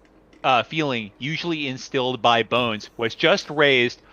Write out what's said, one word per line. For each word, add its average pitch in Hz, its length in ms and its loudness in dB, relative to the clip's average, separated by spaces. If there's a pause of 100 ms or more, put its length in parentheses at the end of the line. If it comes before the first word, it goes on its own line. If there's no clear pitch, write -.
(440)
uh, 156 200 2
feeling 131 560 -4
usually 151 480 -6
instilled 127 540 -4
by 117 220 4
Bones 113 540 -2
was 117 180 -2
just 170 340 0
raised 139 520 2 (120)